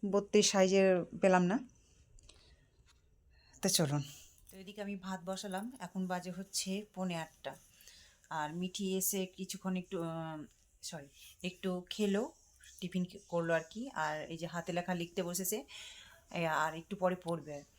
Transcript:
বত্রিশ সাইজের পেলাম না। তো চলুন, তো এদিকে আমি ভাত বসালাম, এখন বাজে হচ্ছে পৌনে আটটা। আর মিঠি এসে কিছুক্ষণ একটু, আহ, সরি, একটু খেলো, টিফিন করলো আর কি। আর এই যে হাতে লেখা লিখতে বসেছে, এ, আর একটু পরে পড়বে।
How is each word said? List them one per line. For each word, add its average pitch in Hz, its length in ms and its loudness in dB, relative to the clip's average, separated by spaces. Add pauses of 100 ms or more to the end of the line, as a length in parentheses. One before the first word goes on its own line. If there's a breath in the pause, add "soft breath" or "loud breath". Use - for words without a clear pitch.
(100)
বত্রিশ 202 400 4
সাইজের 190 540 6 (160)
পেলাম 185 220 8
না। 180 160 2 (2000 soft breath)
তো 196 60 2
চলুন, 147 340 4 (480 loud breath)
তো - 60 -20
এদিকে 202 260 -12
আমি 202 140 -4
ভাত 185 280 -8
বসালাম, 190 560 -6
এখন 185 260 -4
বাজে 180 240 -4
হচ্ছে 190 640 -4
পৌনে 185 220 -2
আটটা। 156 400 -8 (720 loud breath)
আর 156 240 2
মিঠি 185 420 0
এসে 190 300 2
কিছুক্ষণ 185 500 -4
একটু, 180 260 -2
আহ, 160 400 -4 (400)
সরি, 143 260 -10 (340 loud breath)
একটু 180 480 -4
খেলো, 208 420 2 (480 loud breath)
টিফিন 180 240 -2 (240)
করলো 165 260 2
আর 160 60 4 (100)
কি। 254 200 -8
আর 156 300 -2
এই 165 160 -8
যে 165 100 -8
হাতে 175 260 -6
লেখা 175 220 -2
লিখতে 170 280 -4
বসেছে, 180 420 -4 (680 loud breath)
এ, 170 160 -2
আর 156 280 0
একটু 165 220 -10
পরে 180 200 2
পড়বে। 151 480 -8 (140)